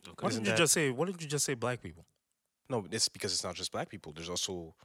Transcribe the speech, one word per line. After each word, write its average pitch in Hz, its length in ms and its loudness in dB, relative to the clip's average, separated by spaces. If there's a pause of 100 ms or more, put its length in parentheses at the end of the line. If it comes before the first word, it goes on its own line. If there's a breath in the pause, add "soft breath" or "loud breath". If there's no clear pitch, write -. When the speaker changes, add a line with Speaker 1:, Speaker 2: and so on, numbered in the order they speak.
Speaker 1:
Okay. 85 140 -16
Speaker 2:
Why - 80 2
Speaker 3:
Isn't 220 160 0
Speaker 2:
did - 60 4
you - 20 4
Speaker 3:
that - 60 6
Speaker 2:
just 160 160 6
say, 151 160 4
why 131 160 0
did 180 160 -4
you 151 60 -6
just 139 160 0
say 143 100 2
black 120 280 -2
people? 85 220 -12 (640)
Speaker 3:
No, 113 200 2
it's 110 180 2
because 92 240 -4
it's 87 100 0
not 92 120 -4
just 92 180 -4
black 117 160 -4
people. - 260 -12
There's 85 140 -8
also, 87 460 -4 (100)